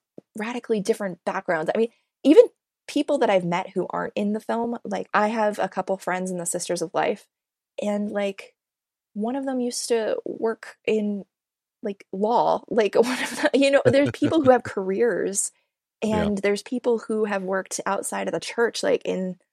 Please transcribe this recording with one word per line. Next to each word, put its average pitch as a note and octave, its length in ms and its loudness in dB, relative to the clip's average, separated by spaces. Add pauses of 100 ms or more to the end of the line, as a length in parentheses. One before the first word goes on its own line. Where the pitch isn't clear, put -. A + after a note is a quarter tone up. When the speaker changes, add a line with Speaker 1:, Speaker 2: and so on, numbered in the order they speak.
(360)
Speaker 1:
radically A3+ 440 -4
different G3 440 -4
backgrounds. F3+ 480 -2
I G#3 60 -2
mean, A3+ 120 0 (340)
even E4+ 180 12 (460)
people D4 300 0
that A#3 120 2
I've F#3 140 2
met F3 260 -2
who F#3 200 -4
aren't F3 260 -6
in G#3 160 -2
the G#3+ 80 -4
film, A#3 440 -4
like, F#3+ 300 -6
I G#3 140 2
have G#3+ 320 -2
a F#3+ 80 -2
couple F#3+ 300 -4
friends F#3 340 -4
in F3+ 60 -6
the E3+ 80 -8
Sisters F3 360 -4
of E3 120 -6
Life, D#3+ 340 -2 (520)
and, G#3 300 -2
like, G3+ 440 -6 (580)
one A3 240 -4
of C#4 80 -6
them C4 160 -4
used A#3+ 280 -4
to A3+ 360 0
work - 600 -6
in, G#3 400 -2 (580)
like, G3+ 300 -8
law, F#3+ 560 2
like, G#3 260 0
<laughs> - 20 -6
one B3 260 2
of - 80 -6 (120)
the, D4+ 120 2
you C#4 160 4
know, C#4 140 4
there's C#4 260 4
people D4+ 320 0
who C4 80 6
have B3 120 6
Speaker 2:
<laughs> - 20 -14
Speaker 1:
careers, G3 880 -2 (500)
Speaker 2:
Yeah. G#3+ 220 2
Speaker 1:
and G#3 140 0
there's G3+ 240 0
people A#3+ 360 0
who A3 260 -2
have G3+ 200 -2
worked F#3 420 -4
outside G3 400 -2
of F#3+ 80 -2
the E3 60 -4
church, - 420 -2
like, E3+ 220 2
in, F#3 320 -4 (160)